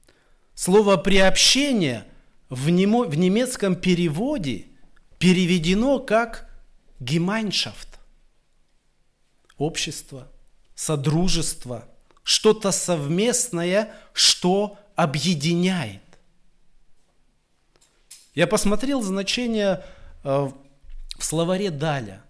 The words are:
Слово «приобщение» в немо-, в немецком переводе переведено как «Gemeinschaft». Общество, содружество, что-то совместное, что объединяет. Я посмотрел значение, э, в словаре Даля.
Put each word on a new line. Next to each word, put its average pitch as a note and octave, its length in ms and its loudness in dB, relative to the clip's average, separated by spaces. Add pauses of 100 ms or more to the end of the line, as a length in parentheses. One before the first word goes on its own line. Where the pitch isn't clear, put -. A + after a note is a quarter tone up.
(560)
Слово G3 420 4
«приобщение» F#3+ 1080 4 (440)
в C3+ 200 -2
немо-, G3+ 380 2
в D3 80 -4
немецком F#3+ 600 0
переводе F3 880 -2 (540)
переведено F#3 800 2
как A3+ 500 -2 (500)
«Gemeinschaft». E3+ 880 -4 (1700)
Общество, C#3+ 720 -8 (460)
содружество, D3+ 1120 -2 (360)
что-то G#3+ 480 2
совместное, F3+ 1200 -2 (180)
что G3 640 0 (160)
объединяет. D#3+ 1040 -2 (2250)
Я E3+ 140 2
посмотрел G#3+ 560 0
значение, G3 800 -2 (380)
э, C#3 260 -2 (640)
в - 80 -12
словаре F#3 460 -2
Даля. C3+ 600 -6